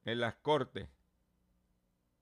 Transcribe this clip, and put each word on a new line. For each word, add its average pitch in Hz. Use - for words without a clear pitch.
en 117
las 113
cortes. 127